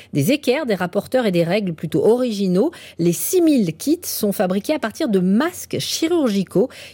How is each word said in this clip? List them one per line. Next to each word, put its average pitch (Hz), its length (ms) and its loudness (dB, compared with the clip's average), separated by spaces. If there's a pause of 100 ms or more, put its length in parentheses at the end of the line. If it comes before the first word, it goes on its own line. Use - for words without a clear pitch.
(100)
des 147 200 2
équerres, 294 340 0
des 214 100 0
rapporteurs 202 500 -2
et 196 60 2
des 170 120 2
règles 185 300 0
plutôt 156 320 -2
originaux. 214 680 2 (280)
Les 170 140 2
six - 280 0
mille 240 340 2
kits 339 280 -2
sont - 300 -4
fabriqués 202 400 0
à 302 60 -2
partir 262 280 -4
de 196 120 2
masques 208 600 0
chirurgicaux. 254 880 0 (240)